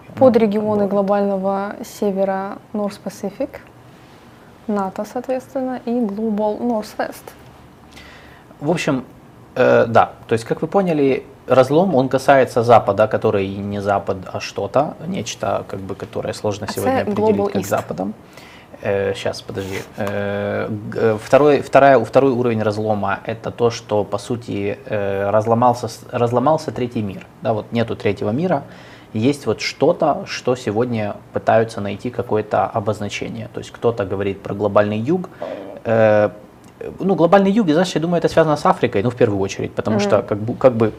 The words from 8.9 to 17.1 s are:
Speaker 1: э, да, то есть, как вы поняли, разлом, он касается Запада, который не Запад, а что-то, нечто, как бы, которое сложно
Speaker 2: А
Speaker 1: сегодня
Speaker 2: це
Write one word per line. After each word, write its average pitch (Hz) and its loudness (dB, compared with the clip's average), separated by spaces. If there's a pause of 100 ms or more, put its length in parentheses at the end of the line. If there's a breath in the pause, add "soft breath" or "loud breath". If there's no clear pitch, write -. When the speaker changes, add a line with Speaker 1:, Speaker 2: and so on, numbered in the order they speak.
Speaker 1:
э, 123 6
да, 110 4 (160)
то 117 0
есть, 113 0
как - -4
вы 156 -2
поняли, 156 2 (240)
разлом, 147 4
он 131 4
касается 127 4
Запада, 110 6
который 104 0
не 101 -6
Запад, 98 0 (160)
а 101 -8
что-то, 127 -2 (120)
нечто, 110 -4
как 98 -10
бы, 95 -10
которое 104 -8
сложно 104 -6
Speaker 2:
А - -8
Speaker 1:
сегодня - -2
Speaker 2:
це - 0